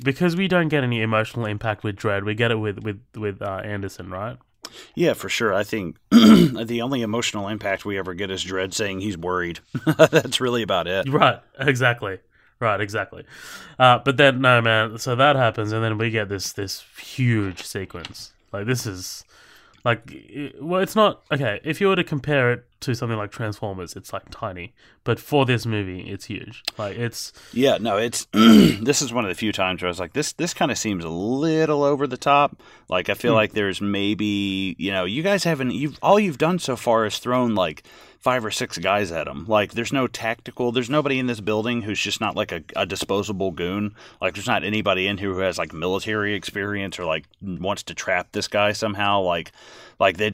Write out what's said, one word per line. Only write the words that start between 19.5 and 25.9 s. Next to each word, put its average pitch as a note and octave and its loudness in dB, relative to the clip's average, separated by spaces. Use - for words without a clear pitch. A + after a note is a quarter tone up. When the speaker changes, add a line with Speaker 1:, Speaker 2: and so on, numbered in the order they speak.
Speaker 1:
like, - -2
i-, G#2+ -14
well, F3+ -2
it's F#3+ -2
not, G#3 4
okay, B2 0
if D#3 -4
you G3 4
were F#3+ 4
to F3+ 2
compare C3+ 2
it A#2+ -6
to C3 -2
something A2+ -4
like G#2 -6
Transformers, G2+ -8
it's, - -14
like, - -10
tiny. G2 -10
But A#2 0
for C#3 2
this A#2+ 0
movie, F#2+ -4